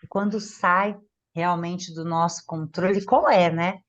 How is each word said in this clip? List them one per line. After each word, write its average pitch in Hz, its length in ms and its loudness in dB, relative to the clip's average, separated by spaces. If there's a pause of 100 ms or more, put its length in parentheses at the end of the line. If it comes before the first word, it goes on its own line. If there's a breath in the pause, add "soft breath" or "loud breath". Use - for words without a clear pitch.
E 180 40 -20
quando 208 320 -4
sai 202 580 0 (360)
realmente 170 600 -4
do 165 100 -10
nosso 170 420 -2
controle, 180 600 -2
qual 285 240 4
é, 180 220 6
né? 175 380 -2